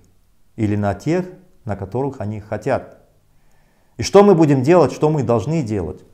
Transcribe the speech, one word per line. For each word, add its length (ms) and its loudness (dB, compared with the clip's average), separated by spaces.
или 200 -2
на 200 -2
тех, 300 -4
на 100 -8
которых 460 -8
они 180 -10
хотят? 580 -6
И 60 -6
что 200 6
мы 120 6
будем 280 4
делать, 280 4
что 180 0
мы 120 -2
должны 400 -2
делать? 400 -6